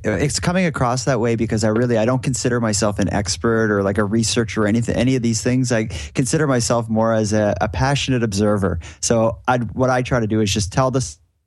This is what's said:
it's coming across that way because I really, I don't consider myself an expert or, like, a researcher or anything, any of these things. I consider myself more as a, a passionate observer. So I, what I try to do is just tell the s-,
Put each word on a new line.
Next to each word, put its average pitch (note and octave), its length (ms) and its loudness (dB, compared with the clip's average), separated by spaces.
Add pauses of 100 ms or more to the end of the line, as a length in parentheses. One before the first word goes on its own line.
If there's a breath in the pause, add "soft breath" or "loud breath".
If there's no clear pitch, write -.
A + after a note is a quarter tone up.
it's G#2+ 340 0
coming F3+ 280 0
across B2+ 400 -2
that C3 120 2
way A#2 160 2
because A2 300 0
I A2 60 2
really, A#2+ 280 2
I G#2+ 60 2
don't B2+ 180 0
consider B2 380 -2
myself G#2+ 400 0
an G2 120 0
expert A2 600 0
or, G2+ 100 2
like, G2 160 0
a G#2+ 60 2
researcher A2 580 0
or G#2 60 2
anything, A2+ 260 0
any B2+ 220 2
of A#2 60 -2
these A2+ 200 0
things. B2+ 300 0
I A2 140 0 (280 loud breath)
consider D3+ 320 0
myself A#2+ 420 0
more A2 260 2
as G#2+ 180 0
a, G#2+ 280 2
a G2 80 0
passionate C3 540 0
observer. G2+ 560 0 (220 loud breath)
So A2+ 380 0 (100)
I, B2+ 100 2
what B2 320 -2
I B2+ 120 0
try B2 180 -2
to A2 80 -2
do A2 120 0
is G2 140 0
just G2 180 -2
tell C3 200 2
the C3 60 0
s-, - 200 -6 (280)